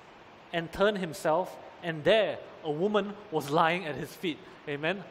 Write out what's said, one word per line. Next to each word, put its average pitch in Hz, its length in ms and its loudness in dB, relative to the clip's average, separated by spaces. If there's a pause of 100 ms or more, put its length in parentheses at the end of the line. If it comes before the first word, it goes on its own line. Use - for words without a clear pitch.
(520)
and 165 200 -2
turned 202 260 2
himself, 170 580 0 (260)
and 160 220 -4
there 165 340 4 (240)
a 160 80 -2
woman 202 440 2 (180)
was 143 180 -2
lying 170 340 4
at 147 120 -6
his 139 180 -8
feet." 156 240 -4 (300)
Amen. 156 420 -2